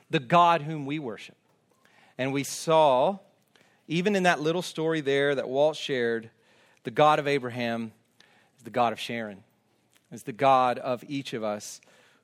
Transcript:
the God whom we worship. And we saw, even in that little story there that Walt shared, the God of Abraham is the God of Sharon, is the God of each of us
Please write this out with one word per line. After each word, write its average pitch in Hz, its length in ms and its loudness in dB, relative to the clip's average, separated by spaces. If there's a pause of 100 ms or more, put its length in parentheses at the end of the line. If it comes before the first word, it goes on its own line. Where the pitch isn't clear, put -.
(120)
the 160 80 0
God 170 420 4
whom 151 240 -8
we 147 140 -6
worship. 113 360 -12 (800)
And 131 160 -2
we 139 120 -2
saw, 156 760 2 (680)
even 196 280 0
in 190 60 2
that 175 180 4
little 165 220 0
story 160 400 -4
there 139 320 2
that 120 160 -4
Walt 143 260 2
shared, 117 540 -4 (540)
the 123 80 -10
God 151 260 4
of 147 100 -4
Abraham 120 680 -4 (640)
is - 80 -20
the 113 60 -16
God 117 240 0
of 104 60 -10
Sharon, 107 440 -10 (680)
is 120 100 -16
the 127 120 -10
God 127 440 4
of 127 300 -6
each 139 260 -8
of 113 100 -6
us 104 380 -8 (420)